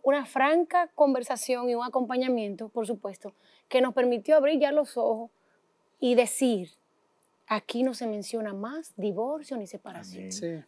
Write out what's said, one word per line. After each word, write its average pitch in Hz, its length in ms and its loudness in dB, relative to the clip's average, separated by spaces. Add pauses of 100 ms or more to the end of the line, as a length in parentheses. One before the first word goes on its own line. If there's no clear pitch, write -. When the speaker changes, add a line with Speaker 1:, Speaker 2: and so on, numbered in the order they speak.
Speaker 1:
una 277 220 2
franca 330 680 2
conversación 247 760 0
y 240 60 0
un 233 100 -4
acompañamiento, 240 840 -2
por 220 180 -6
supuesto, 202 480 -8 (360)
que 262 120 2
nos 247 120 2
permitió 247 420 2
abrir 294 240 4
ya 277 120 4
los 294 260 0
ojos 226 340 -2 (680)
y 247 140 4
decir, 233 560 4 (800)
"Aquí 214 360 -4
no 262 120 0
se 240 100 -8
menciona 214 480 -6
más 247 440 -10
divorcio 240 600 -4
ni 208 80 -8
separación". 190 600 -16
Speaker 2:
Amén. 190 80 -12
Speaker 3:
Sí. 190 140 -8 (200)